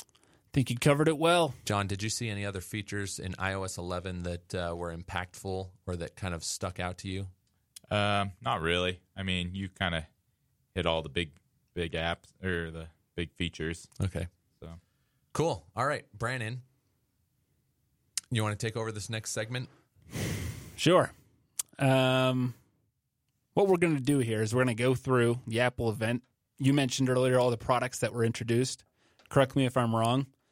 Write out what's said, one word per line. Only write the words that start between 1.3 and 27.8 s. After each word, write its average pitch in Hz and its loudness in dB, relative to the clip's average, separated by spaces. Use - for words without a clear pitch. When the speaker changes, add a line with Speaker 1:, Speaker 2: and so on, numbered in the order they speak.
Speaker 2:
John, 101 0
did 98 -6
you 110 -4
see 117 -6
any 101 -6
other 95 -6
features 101 -8
in 90 -8
I 95 -2
O 95 -4
S 92 -8
eleven 90 -6
that, 87 -8
uh, 85 -4
were 85 -6
impactful 90 -8
or 90 -4
that 82 -8
kind 92 -6
of 80 -8
stuck - -6
out 90 -4
to 98 -12
you? 95 -6
Speaker 3:
Um, 101 2
not 120 -2
really. 90 2
I 98 -6
mean, 90 -2
you 98 -6
kinda 85 -4
hit 90 0
all 82 2
the 78 -8
big, 80 -4
big 85 -4
apps 82 -4
or 85 -2
the 80 -12
big 85 -4
features. 85 -6
Speaker 2:
Okay. 90 -2
Speaker 3:
So. 82 -14
Speaker 2:
Cool. 147 -2
All 123 0
right, 143 -4
Brandon, 117 -6
you 110 0
wanna 104 -2
take 113 -4
over 113 -4
this 104 -10
next 110 -6
segment? 123 -6
Speaker 1:
Sure. 160 4
Um, 131 4
what 196 4
we're 190 6
gonna 165 4
do 139 4
here 113 2
is 110 0
we're 127 6
gonna 127 2
go 127 4
through 123 2
the 110 2
Apple 123 2
event. 113 0
You 135 6
mentioned 135 2
earlier 127 4
all 123 4
the 113 0
products 123 0